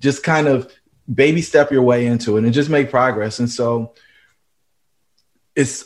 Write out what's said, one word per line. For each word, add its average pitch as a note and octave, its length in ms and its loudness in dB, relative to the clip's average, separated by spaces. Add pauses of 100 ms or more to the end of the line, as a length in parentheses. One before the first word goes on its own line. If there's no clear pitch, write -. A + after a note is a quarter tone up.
just C#3 220 -2
kind D#3 260 0
of C3 240 -2 (400)
baby D3+ 300 2
step D3 300 2
your C3 100 4
way B2 240 2
into A#2 320 0
it A2 60 0
and A#2 100 2
just C#3+ 160 0
make C#3+ 200 0
progress. A2 480 0
And A#2+ 120 -2
so A#2 420 -4 (1600)
it's - 320 -4